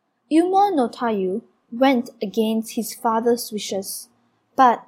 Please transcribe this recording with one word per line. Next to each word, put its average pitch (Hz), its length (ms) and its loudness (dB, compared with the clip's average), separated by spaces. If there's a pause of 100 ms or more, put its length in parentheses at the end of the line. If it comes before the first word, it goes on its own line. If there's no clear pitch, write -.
(280)
Yumo 370 460 2
no 247 140 2
Tayu 220 540 -2 (280)
went 240 400 2 (100)
against 220 540 -2
his 214 180 -6
father's 233 600 -2
wishes, - 560 -8 (480)
but 247 320 4